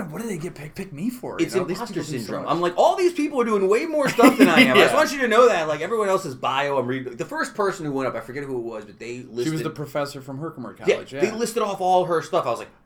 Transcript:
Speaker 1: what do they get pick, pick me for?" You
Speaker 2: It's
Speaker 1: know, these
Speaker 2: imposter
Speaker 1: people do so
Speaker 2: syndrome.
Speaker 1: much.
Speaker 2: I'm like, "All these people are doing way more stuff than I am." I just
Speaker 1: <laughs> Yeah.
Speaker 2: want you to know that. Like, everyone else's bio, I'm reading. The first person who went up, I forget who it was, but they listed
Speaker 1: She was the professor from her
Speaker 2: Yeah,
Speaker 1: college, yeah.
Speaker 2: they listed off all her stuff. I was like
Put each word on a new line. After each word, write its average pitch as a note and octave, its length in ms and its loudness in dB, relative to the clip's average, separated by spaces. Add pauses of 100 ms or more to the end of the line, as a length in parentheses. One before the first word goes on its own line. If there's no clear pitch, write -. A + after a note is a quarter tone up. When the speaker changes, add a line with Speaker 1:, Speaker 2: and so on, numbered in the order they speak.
(120)
Speaker 1:
what E3+ 100 -12
do A#3 60 -8
they G3 100 -6
get D#3+ 160 -8
pick, D3+ 220 -16
pick F#3+ 180 -12
me E3+ 160 -4
for?" C3+ 300 -10
You E3 80 2
Speaker 2:
It's - 80 -6
Speaker 1:
know, F#3 80 2
these F3 140 -4
Speaker 2:
imposter A3 180 -10
Speaker 1:
people D3+ 160 -6
do C3+ 80 -6
so A2+ 60 -6
Speaker 2:
syndrome. A2 180 -6
Speaker 1:
much. B2+ 80 -2
Speaker 2:
I'm E3 100 0
like, F3 160 0
"All E4 180 6
these F4+ 180 2
people D4 280 -2
are A#3 40 2
doing G3+ 220 2
way B3 200 2
more D4+ 200 0
stuff A#3+ 300 6
than A3 120 8
I - 120 4
am." - 160 6
I - 40 8
just - 100 6
Speaker 1:
<laughs> - 20 0
Yeah. C4 40 4
Speaker 2:
want D4+ 160 2
you C#4+ 80 -6
to B3 60 0
know A#3 200 6
that. E3+ 200 2
Like, D3+ 140 -2
everyone G#3 280 -2
else's F#3 260 -2
bio, C3+ 420 -2
I'm B2 80 0
reading. B2+ 300 -6
The E3 100 -6
first D4 300 -6
person F#3 320 -2
who C#3+ 40 -4
went C3+ 160 -2
up, A2+ 80 -6
I A2+ 40 -6
forget B2+ 240 -12
who C3 140 -6
it A#2 60 -6
was, A2 220 -10
but G2+ 140 -20
they B2 220 -10
listed A#2+ 240 -6
Speaker 1:
She D#3 60 0
was D#3 120 -4
the D#3 80 -4
professor C#3+ 500 -8
from C3+ 160 -12
her D#3 180 -10
Speaker 2:
Yeah, G#2+ 300 -12
Speaker 1:
college, - 280 0
yeah. C#3 80 -2
Speaker 2:
they G#3+ 100 0
listed A3+ 320 -2
off G3 180 -4
all F#3 240 4
her E3 160 0
stuff. D#3+ 240 -2
I C3 60 -2
was A2 80 -4
like G#2 100 -12 (160)